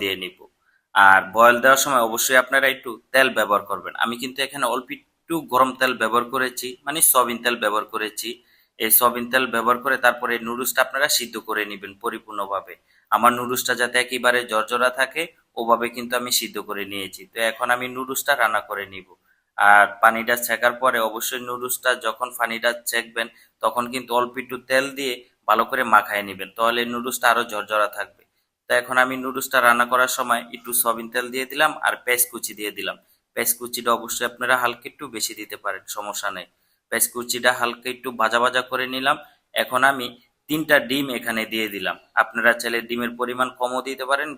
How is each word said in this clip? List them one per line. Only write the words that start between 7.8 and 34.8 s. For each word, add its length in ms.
করেছি। 360
এই 180
সয়াবিন 320
তেল 240
ব্যবহার 300
করে 120
তারপরে 280
এই 140
নুডলসটা 380
আপনারা 220
সিদ্ধ 180
করে 180
নেবেন 260
পরিপূর্ণভাবে। 680
আমার 260
নুডলসটা 440
যাতে 180
একেবারে 400
ঝরঝরা 380
থাকে, 220
ওভাবে 380
কিন্তু 240
আমি 200
সিদ্ধ 180
করে 240
নিয়েছি। 300
তো 60
এখন 240
আমি 100
নুডলসটা 400
রান্না 340
করে 240
নিব। 140
আর 280
পানিটা 360
ছেঁকার 360
পরে 160
অবশ্যই 380
নুডলসটা 440
যখন 220
পানিটা 320
ছেঁকবেন, 380
তখন 200
কিন্তু 260
অল্প 140
একটু 140
তেল 160
দিয়ে 180
ভালো 220
করে 140
মাখায় 340
নেবেন, 280
তাহলে 260
নুডলসটা 380
আরো 220
ঝরঝরা 360
থাকবে। 260
তো 20
এখন 220
আমি 200
নুডলসটা 360
রান্না 320
করার 260
সময় 240
একটু 160
সয়াবিন 320
তেল 200
দিয়ে 180
দিলাম 200
আর 80
পেঁয়াজ 260
কুচি 300
দিয়ে 180
দিলাম। 200
পেঁয়াজ 220
কুচিটা 400
অবশ্যই 340
আপনারা 300
হালকা 300